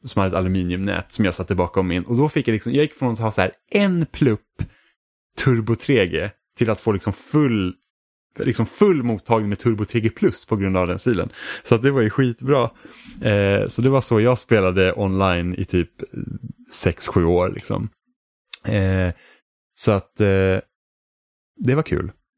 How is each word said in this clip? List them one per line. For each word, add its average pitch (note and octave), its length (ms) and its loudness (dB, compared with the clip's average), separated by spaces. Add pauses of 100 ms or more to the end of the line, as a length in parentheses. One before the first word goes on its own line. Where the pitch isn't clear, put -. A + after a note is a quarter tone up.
som A#2 140 -4
hade F#2 160 0
ett E2+ 40 0
aluminiumnät F#2 720 -2
som A2 140 -2
jag F2+ 100 0
satte F#2 200 -4
bakom F2+ 320 0
min, F2+ 160 -2
och A#2+ 140 -2
då D3 120 2
fick C#3+ 180 -2
jag A2+ 60 2
liksom, A2+ 200 -4
jag C#3 80 2
gick D3+ 120 -2
från B2 200 -2
att G#2+ 60 -8
ha A2 120 -2
så G#2 100 -2
här F#2 100 0 (200)
en F#3 340 2
plupp A#2+ 360 0 (960)
turbo A2+ 380 0
tre A2 320 2
G E2 220 -4 (280)
till A2+ 120 0
att G#2+ 100 -2
få - 120 -2
liksom G2 220 -2
full, A2+ 600 0 (640)
liksom A#2 260 0
full F3+ 380 2
mottagning A2+ 460 0
med G2+ 100 -4
turbo G#2+ 260 0
tre A#2 160 -2
G A2 80 2
plus - 360 -2
på - 100 -2
grund F#2+ 220 0
av F2+ 100 2
den F2+ 120 -4
silen. F#2+ 300 0 (340)
Så - 120 4
att G#2+ 60 0
det C3+ 100 2
var C3+ 100 2
ju A2 80 2
skitbra. B2+ 600 0 (520)
Eh, G2+ 460 2
så - 140 -6
det B2+ 80 4
var C3+ 120 2
så A2 200 2
jag A#2+ 180 2
spelade F#2 540 2
online F#2 600 0
i F#2+ 100 -4
typ F2+ 260 -2 (800)
sex, - 360 -4
sju F2 180 2
år F2+ 240 2
liksom. - 400 -8 (720)
Eh, F#2+ 500 0 (640)
så - 160 0
att, - 300 -2
eh, F#2+ 380 2 (1000)
det C3+ 180 0
var D#3 80 0
kul. - 280 -4 (260)